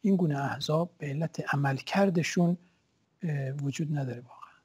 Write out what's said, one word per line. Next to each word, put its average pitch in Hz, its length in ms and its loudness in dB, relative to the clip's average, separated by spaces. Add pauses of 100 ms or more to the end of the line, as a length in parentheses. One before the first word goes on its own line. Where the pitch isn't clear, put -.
این 196 140 4
گونه 156 240 2
احزاب 147 580 -2
به 147 100 -8
علت 151 460 -4
عملکردشون، 170 1040 2 (640)
اه، 139 280 -2
وجود 147 460 -2
نداره 123 240 -4
واقعاً. - 140 -20 (300)